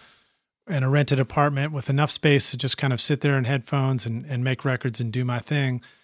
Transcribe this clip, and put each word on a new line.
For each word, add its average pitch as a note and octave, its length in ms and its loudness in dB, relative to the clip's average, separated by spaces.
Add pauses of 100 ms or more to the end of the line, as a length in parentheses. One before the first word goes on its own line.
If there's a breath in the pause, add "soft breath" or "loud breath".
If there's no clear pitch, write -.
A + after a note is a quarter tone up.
(680 soft breath)
in D3 140 -2
a C3 60 2
rented C#3+ 320 2
apartment C#3+ 520 0
with C#3+ 180 -4
enough C#3+ 200 2
space C#3+ 400 4
to C3 60 -2
just B2+ 220 0
kind C3+ 140 0
of A#2+ 80 0
sit D3 200 0
there C#3+ 160 2
in C3 80 0
headphones C3 600 -2
and, A#2 200 -6
and B2+ 180 -4
make C3 200 -2
records B2+ 360 -2
and A2+ 120 -4
do B2+ 120 -2
my B2 140 -2
thing. C3 440 -2 (220 soft breath)